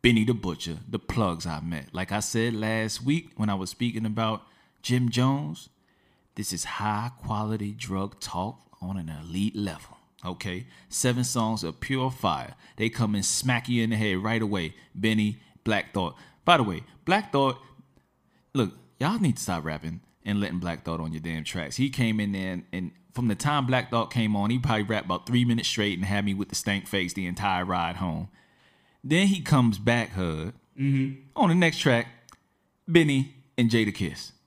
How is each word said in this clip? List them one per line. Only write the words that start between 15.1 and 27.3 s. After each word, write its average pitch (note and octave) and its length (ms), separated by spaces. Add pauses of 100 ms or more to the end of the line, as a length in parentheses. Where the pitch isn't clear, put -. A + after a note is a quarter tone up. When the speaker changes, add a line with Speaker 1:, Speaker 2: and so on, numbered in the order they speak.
Speaker 1:
Black G#2+ 280
Thought. F2+ 220 (300)
By E3+ 140
the C3 40
way, G2 220 (200)
Black G3+ 280
Thought, C3+ 280 (960)
look, A#2 200 (260)
y'all G3 180
need E3 180
to - 60
stop E2+ 220
rapping D#2+ 360 (240)
and G2+ 160
letting F2+ 200
Black E2+ 240
Thought E2 160
on D#2+ 120
your D#2+ 80
damn D#2+ 240
tracks. D#2+ 320
He C3+ 140
came A2+ 300
in G2+ 120
there F#2+ 200
and, F2+ 200
and F2+ 180 (220)
from B2 160
the G#2 60
time D3 320
Black B2 240
Thought A#2 220
came A2 240
on, G2+ 140
he B2 80
probably A2+ 260
rapped G#2 220
about F2+ 200
three B2 180
minutes A#2 240
straight G#2 300
and F#2+ 60
had G2+ 200
me G2+ 100
with G2 140
the - 60
stank G2 320
face F2+ 260
the F#2+ 140
entire F2+ 380